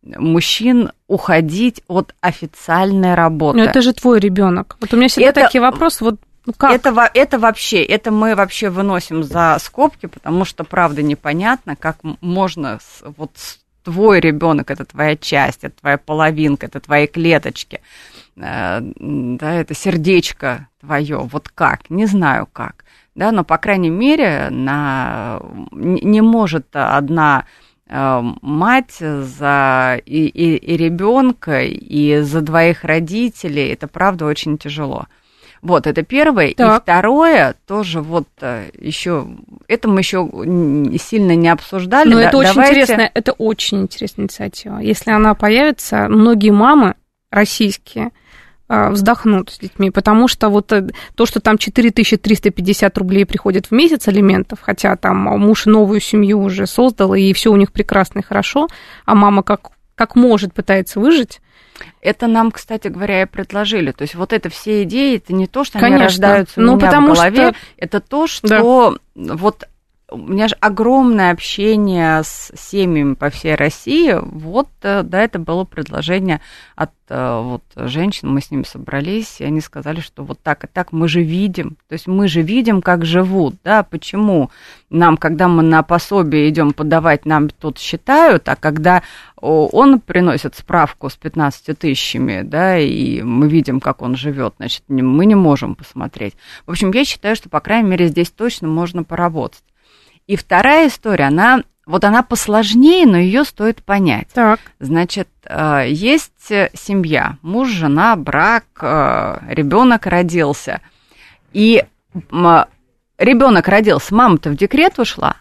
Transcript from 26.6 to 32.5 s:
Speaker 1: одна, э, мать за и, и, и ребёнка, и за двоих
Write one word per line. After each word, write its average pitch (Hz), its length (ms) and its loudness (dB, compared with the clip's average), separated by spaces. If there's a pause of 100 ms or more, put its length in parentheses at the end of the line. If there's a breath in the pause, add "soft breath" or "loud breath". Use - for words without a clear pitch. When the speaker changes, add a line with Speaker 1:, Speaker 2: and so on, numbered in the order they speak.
Speaker 1:
одна, 143 720 0 (420 soft breath)
э, 131 340 -2 (200)
мать 185 580 -2
за 135 1080 -2
и, 156 220 -2
и, 165 300 0
и 160 200 -4
ребёнка, 180 840 0
и 147 580 -2
за 147 200 -4
двоих 165 420 0